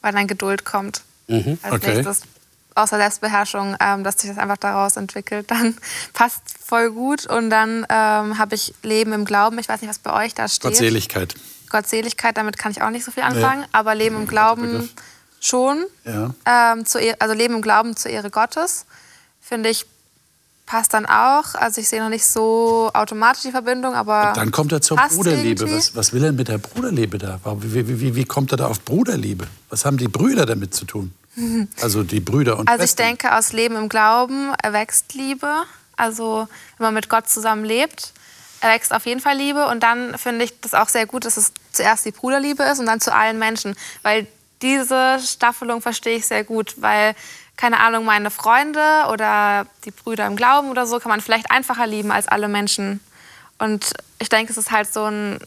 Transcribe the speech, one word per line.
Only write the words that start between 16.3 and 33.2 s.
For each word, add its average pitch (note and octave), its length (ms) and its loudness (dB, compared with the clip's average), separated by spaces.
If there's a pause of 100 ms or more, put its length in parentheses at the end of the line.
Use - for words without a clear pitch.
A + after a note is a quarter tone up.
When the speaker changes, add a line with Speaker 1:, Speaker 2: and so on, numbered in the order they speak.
Speaker 1:
Ähm, A3+ 140 -4
zur - 140 0
Ehre, A3+ 200 0
also A3 140 2
Leben A#3 220 2
im A3 60 -2
Glauben A3 340 2
zur A#3 160 -6
Ehre G#3 180 -6
Gottes, D#4 560 -2 (540)
finde A3+ 280 -4
ich, A3 160 -2 (840)
passt A3+ 280 0
dann G#3+ 120 2
auch. C4 500 4
Also A3 240 -2
ich G#3+ 80 0
sehe A3 120 -2
noch A3 80 -2
nicht A3 160 0
so A3+ 680 2
automatisch G#3+ 480 2
die C4 80 -6
Verbindung, B3+ 440 -2
aber G#3 340 2
Speaker 3:
Und G#3 80 0
dann A2 160 0
kommt D3+ 180 0
er D#3 100 2
zur - 160 2
Speaker 1:
passt C#4+ 200 4
Speaker 3:
Bruderliebe. A#2 480 2
Speaker 1:
irgendwie. D#4 140 0
Speaker 3:
Was, - 180 -2
was G#2+ 160 0
will B2+ 120 2
er D#3 80 4
mit B2 140 0
der A2 120 -2
Bruderliebe A#2+ 600 -2
da? F#2+ 220 -6 (180)
Wie, A2 300 -2
wie, A#2+ 120 -4
wie, B2+ 140 0
wie B2+ 100 0
kommt C#3 280 -2
er C3+ 60 0
da C3+ 100 0
auf A2+ 160 -4
Bruderliebe? A2+ 640 -2 (200)
Was - 160 -4
haben C#3 120 2
die B2 120 0
Brüder G#3 380 2
damit G2+ 280 -4
zu - 100 -6
tun? F#2+ 280 -8 (240)
Speaker 1:
<laughs> A3+ 320 -2 (120)
Speaker 3:
Also G#2+ 220 0
die G2 180 -2
Brüder A2+ 380 2
und G#2+ 100 2
Speaker 1:
Also A#3+ 160 4
ich E3+ 60 2
Speaker 3:
Schwestern. A#3 160 2
Speaker 1:
denke, A#3+ 300 0